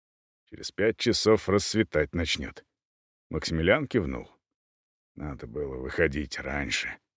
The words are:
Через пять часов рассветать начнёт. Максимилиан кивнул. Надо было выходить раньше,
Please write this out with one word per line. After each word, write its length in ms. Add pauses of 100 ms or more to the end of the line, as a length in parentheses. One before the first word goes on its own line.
(500)
Через 220
пять 260
часов 500
рассветать 640
начнёт. 520 (640)
Максимилиан 580
кивнул. 420 (840)
Надо 320
было 300
выходить 600
раньше, 600 (200)